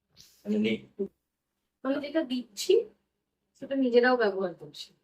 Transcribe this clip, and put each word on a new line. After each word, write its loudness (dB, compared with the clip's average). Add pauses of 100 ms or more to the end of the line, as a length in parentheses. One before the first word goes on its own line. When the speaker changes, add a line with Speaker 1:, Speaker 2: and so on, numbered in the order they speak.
(180)
Speaker 1:
মানে, -8
নেই। -2 (960)
Speaker 2:
মানে, -2
যেটা -2
দিচ্ছি, 0 (720)
সেটা -8
নিজেরাও 4
ব্যবহার 0
করছি। -18 (100)